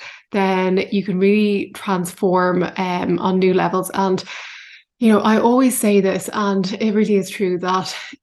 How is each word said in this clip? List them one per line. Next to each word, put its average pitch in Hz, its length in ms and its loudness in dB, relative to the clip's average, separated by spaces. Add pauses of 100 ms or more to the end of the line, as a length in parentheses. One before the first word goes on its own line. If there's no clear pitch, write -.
(320)
then 190 600 0
you 202 100 0
can 185 160 -4
really 202 560 2
transform, 180 920 0 (120)
um, 180 440 -2
on 190 200 0
new 185 140 4
levels. 180 400 0
And, 190 300 0 (760)
you 220 120 4
know, 208 100 6
I 214 180 2
always 240 360 4
say 208 260 2
this, 185 300 -2
and 196 420 -2
it 214 200 -2
really 208 220 2
is 190 160 -2
true, 180 280 -2
that 180 360 -2 (280)